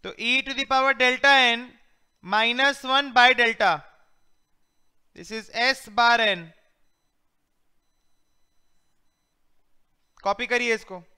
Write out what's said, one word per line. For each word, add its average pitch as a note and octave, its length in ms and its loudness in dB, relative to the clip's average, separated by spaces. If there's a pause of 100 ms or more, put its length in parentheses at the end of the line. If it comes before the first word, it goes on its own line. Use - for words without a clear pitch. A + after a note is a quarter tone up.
तो G3 80 -12
E B3 360 -4
to C4+ 60 -8
the C4 120 -6
power C4+ 280 0
delta B3+ 360 0 (160)
n A#3+ 200 -2 (580)
minus A#3+ 600 -2
one C4+ 300 -2
by B3 200 6
delta, A3+ 380 0 (1400)
this E3+ 160 -18
is A3 180 -14 (140)
S C4 260 -2
bar A#3 320 2
n। F#3+ 240 -2 (3750)
कॉपी G3+ 240 -4
करिए A#3+ 280 -2
इसको। F#3 260 -14 (160)